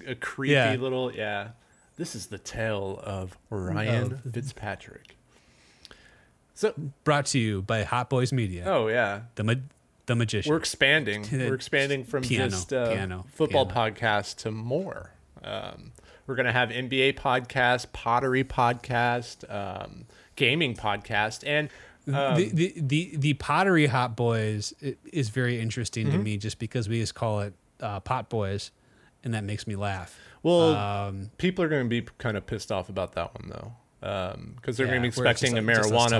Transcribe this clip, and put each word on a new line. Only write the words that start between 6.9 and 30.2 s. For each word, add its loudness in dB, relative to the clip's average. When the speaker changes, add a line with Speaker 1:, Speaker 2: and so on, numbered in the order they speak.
Speaker 2:
Brought 4
to 0
you 2
by 0
Hot -2
Boys 2
Media. -2
Speaker 1:
Oh, 2
yeah. 2
Speaker 2:
The -4
ma-, 4
the 2
magician. 0
Speaker 1:
We're 4
expanding. 2
Speaker 2:
<laughs> -6
Speaker 1:
We're 0
expanding 0
from -4
Speaker 2:
Piano, 2
Speaker 1:
just, -4
uh, 2
Speaker 2:
piano, -4
Speaker 1:
football 2
Speaker 2:
piano. 0
Speaker 1:
podcast 0
to -6
more. -6
Um, -10
we're -6
gonna 2
have 4
N -4
B 2
A 6
podcast, 2
pottery 2
podcast, 0
um, -10
gaming 2
podcast, -2
and, 2
um, 2
Speaker 2:
The, 4
the, 0
the, -2
the 2
pottery 4
Hot 0
Boys 0
i-, -6
is 0
very 0
interesting -4
to 2
Speaker 1:
Mm-hmm. 2
Speaker 2:
me -2
just -6
because -4
we 0
just -4
call -2
it, -6
uh, -6
Pot -4
Boys, -2
and -4
that -4
makes -6
me -4
laugh. -6